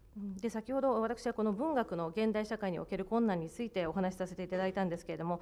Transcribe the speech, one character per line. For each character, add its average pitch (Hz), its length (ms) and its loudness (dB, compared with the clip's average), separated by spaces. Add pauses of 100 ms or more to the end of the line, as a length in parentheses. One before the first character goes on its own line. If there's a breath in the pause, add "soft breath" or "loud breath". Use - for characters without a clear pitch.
(180)
う - 20 -10
ん、 196 160 -6
で、 226 140 -4
先 220 240 -4
ほ 269 80 2
ど 254 180 4
私 226 280 0
は 233 60 2
こ - 80 -2
の 214 120 4
文 294 200 0
学 226 220 2
の 165 140 0
現 214 240 2
代 214 120 0
社 214 120 -2
会 196 140 0
に 165 80 -2
お 165 60 -4
け 196 120 -4
る 190 80 -2
困 233 200 4
難 185 140 4
に 160 100 -4
つ - 140 -6
い 220 60 -4
て 175 180 0
お 160 60 -2
話 185 220 2
し - 20 -10
さ 185 100 -2
せ 185 80 -12
て 185 80 -6
い 180 60 -6
た 185 80 0
だ 190 100 2
い 185 60 0
た 190 100 2
ん 185 60 2
で 170 80 0
す - 80 -16
け 165 80 -4
れ 156 60 -4
ど 165 60 -2
も、 175 160 0